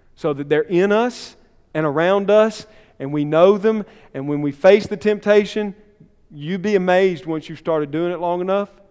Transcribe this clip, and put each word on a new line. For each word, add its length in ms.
so 180
that 140
they're 140
in 300
us 440
and 100
around 460
us, 380
and 120
we 140
know 320
them. 280
And 140
when 160
we 80
face 340
the 120
temptation, 760
you'd 320
be 140
amazed 500
once 240
you've 80
started 320
doing 220
it 80
long 220
enough, 280